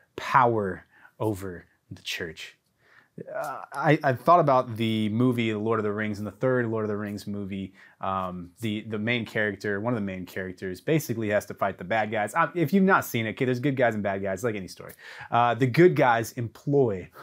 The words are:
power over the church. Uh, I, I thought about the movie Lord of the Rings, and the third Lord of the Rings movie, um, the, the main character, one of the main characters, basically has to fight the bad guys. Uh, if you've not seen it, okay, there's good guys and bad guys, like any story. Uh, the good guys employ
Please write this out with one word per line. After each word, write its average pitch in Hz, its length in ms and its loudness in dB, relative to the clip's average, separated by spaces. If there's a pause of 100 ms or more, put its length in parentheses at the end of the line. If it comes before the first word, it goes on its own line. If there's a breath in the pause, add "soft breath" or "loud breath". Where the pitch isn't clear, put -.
(160)
power 110 680 2 (340 soft breath)
over 95 460 -6 (260)
the 95 100 -16
church. - 560 -10 (760 soft breath)
Uh, 139 300 -8 (120)
I, 151 300 2
I 139 100 2
thought 170 260 6
about 127 360 2
the 110 340 0
movie 117 440 2
Lord 110 260 -2
of 104 40 -2
the 104 80 -2
Rings, 107 260 -4
and 104 80 -8
the 98 60 -8
third 127 340 0
Lord 110 180 -2
of 107 60 -2
the 104 80 -4
Rings 104 300 -8
movie, 98 480 -8 (260 soft breath)
um, 92 480 -6 (100)
the, 107 300 -4
the 107 80 -6
main 113 260 -2
character, 104 560 -4
one 120 140 -2
of 113 60 -2
the 101 60 -4
main 92 200 -8
characters, 92 560 -8
basically 120 480 -2
has 104 160 2
to - 80 -12
fight 98 240 -4
the 95 60 -12
bad 107 260 -2
guys. 107 240 -2
Uh, 165 220 2
if 170 180 0
you've 196 100 6
not 185 220 4
seen 113 220 -2
it, - 20 -2
okay, 113 160 -4
there's 123 140 0
good 135 160 0
guys 120 180 4
and 107 80 -4
bad 98 220 -2
guys, 95 200 -4
like 113 120 -2
any 92 120 -10
story. - 260 -18 (360 loud breath)
Uh, 120 240 4
the 123 140 2
good 160 280 6
guys 120 380 4
employ 120 720 0 (160 loud breath)